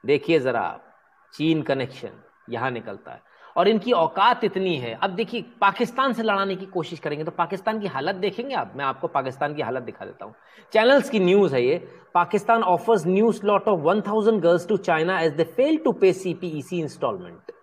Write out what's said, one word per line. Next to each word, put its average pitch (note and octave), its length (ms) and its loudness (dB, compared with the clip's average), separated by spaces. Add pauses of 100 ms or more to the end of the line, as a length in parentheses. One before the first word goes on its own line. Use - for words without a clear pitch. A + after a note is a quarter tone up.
देखिए D3 320 2
जरा, A#2 420 -2 (540)
चीन D#3 280 0
connection B2+ 600 -6 (280)
यहां A#2 200 -4
निकलता G#2+ 420 -12
है - 100 -20 (340)
और F#3 120 4
इनकी A3 240 2
औकात G3+ 520 2
इतनी F#3 320 -2
है। A#2 260 -8
अब G3 80 -2
देखिए, A3 320 -6
पाकिस्तान A#3+ 720 0
से A3+ 100 -4
लड़ाने G3 340 0
की F#3+ 100 -12
कोशिश E3+ 320 -6
करेंगे D3 260 -6
तो E3 60 -6
पाकिस्तान F#3+ 500 -4
की G3+ 60 -6
हालत D#3+ 280 -4
देखेंगे A#3 400 -6
आप। A#2+ 220 -6
मैं C#3 80 -6
आपको C3+ 220 -4
पाकिस्तान C#3+ 480 -4
की D3 80 -6
हालत B2 200 -4
दिखा G#2+ 220 -14
देता G2 200 -16
हूं, G#2+ 80 -18 (400)
Channels A#3+ 380 4
की G#3+ 100 0
news F#3 340 4
है B2 80 2
ये। D3 360 -2 (180)
"Pakistan G3+ 480 2
offers F3+ 420 2
new G3+ 240 4
slot G3 380 0
of G3 100 2
one F3+ 240 2
thousand G#3+ 380 2
girls E3+ 300 2
to - 20 2
China E3+ 380 0
as E3 260 0
they D#3+ 100 0 (140)
fail D#4 260 2
to A3+ 80 2
pay F#3 180 4
सीपीईसी E3 680 -6
installment।" G2 680 -8 (100)